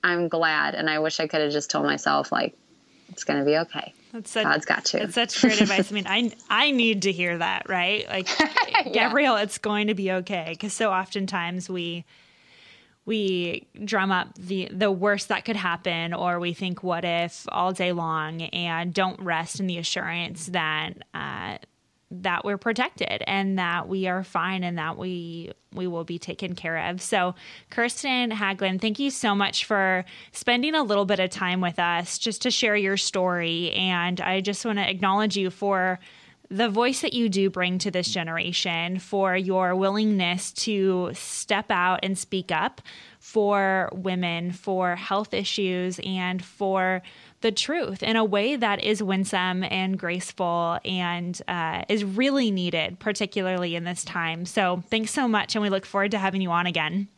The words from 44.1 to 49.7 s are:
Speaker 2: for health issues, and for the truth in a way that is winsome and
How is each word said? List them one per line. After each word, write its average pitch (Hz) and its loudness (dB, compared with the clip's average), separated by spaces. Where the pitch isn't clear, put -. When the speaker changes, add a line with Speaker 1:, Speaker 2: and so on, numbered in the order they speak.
Speaker 2:
for 185 0
health 202 -2
issues, 185 -2
and 185 -2
for 185 0
the 226 2
truth 247 -2
in 226 2
a 226 4
way 214 2
that 214 0
is 208 2
winsome 185 0
and 190 0